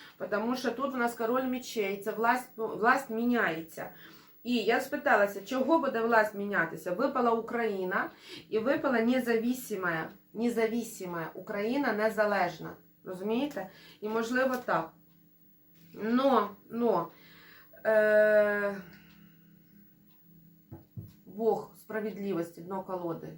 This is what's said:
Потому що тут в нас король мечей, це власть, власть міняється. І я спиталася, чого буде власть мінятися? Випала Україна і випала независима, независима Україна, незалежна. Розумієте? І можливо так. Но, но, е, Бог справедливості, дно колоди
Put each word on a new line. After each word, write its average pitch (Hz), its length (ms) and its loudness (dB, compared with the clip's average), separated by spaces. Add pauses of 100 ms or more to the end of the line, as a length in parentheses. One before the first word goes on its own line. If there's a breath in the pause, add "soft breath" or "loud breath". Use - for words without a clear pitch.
(180 loud breath)
Потому 208 380 -2
що 240 160 -2
тут 254 220 -4
в 254 40 -6
нас 240 160 0
король 247 300 0
мечей, 233 540 -2
це 208 140 -6
власть, 233 460 0
власть 220 520 0
міняється. 220 800 -2 (540 loud breath)
І 247 120 -2
я 226 240 2
спиталася, 208 680 0
чого 262 340 2
буде 226 220 0
власть 220 340 4
мінятися? 180 560 -2
Випала 240 400 2
Україна 220 760 -2 (400 loud breath)
і 214 100 0
випала 262 420 2
независима, 226 1080 0 (240)
независима 214 1000 -2
Україна, 214 600 -2
незалежна. 202 800 0 (300)
Розумієте? 202 680 -4 (320 loud breath)
І 214 80 -6
можливо 247 460 0 (100)
так. 180 260 -2 (1000)
Но, 233 560 4 (200)
но, 220 380 0 (800 loud breath)
е, 214 880 6 (2500 loud breath)
Бог 208 520 0
справедливості, 196 840 -4
дно 185 220 -6
колоди 175 440 -6 (100)